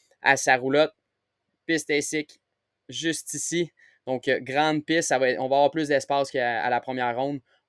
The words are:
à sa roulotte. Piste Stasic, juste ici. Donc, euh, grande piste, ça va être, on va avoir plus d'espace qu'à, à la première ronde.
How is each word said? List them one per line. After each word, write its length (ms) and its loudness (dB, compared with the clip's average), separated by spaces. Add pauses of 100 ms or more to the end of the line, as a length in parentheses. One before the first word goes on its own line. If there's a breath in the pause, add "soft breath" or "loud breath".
(220)
à 140 4
sa 220 2
roulotte. 360 2 (720)
Piste 200 0
Stasic, 560 -4 (480)
juste 440 -6
ici. 380 -4 (340 soft breath)
Donc, 220 -4
euh, 140 0
grande 420 0
piste, 240 0
ça 120 2
va 100 4
être, 100 -2
on 80 -4
va 80 2
avoir 160 4
plus 160 -4
d'espace 420 0
qu'à, 320 -2
à 80 -2
la 120 0
première 340 -4
ronde. 240 -4 (300)